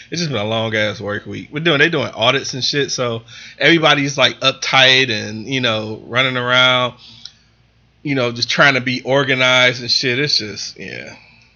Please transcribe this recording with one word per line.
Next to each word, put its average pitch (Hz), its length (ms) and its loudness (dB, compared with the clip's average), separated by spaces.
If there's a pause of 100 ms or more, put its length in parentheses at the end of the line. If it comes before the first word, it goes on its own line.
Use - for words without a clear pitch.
it's 160 120 -8
just 156 100 -4
been 107 100 -2
a - 40 -4
long 110 300 -2
ass 104 240 -2
work 101 260 -8
week. 101 260 -12
We're 147 120 -8
doing, 156 160 2
they 160 100 4
doing 135 240 -2
audits 127 420 0
and 123 80 -6
shit, 139 280 -2
so 117 300 -4 (380)
everybody's, 147 580 2
like, 120 240 2
uptight 131 680 2
and, 107 380 -6
you 131 140 -4
know, 110 460 -2
running 127 280 0
around, 127 600 2 (1080)
you 143 120 -2
know, 120 160 0
just 117 180 -6
trying 143 260 4
to 123 60 0
be 127 220 -4
organized 127 760 2
and 117 100 -4
shit. 123 280 0
It's 143 180 0
just, - 420 -10
yeah, 64 360 -14 (400)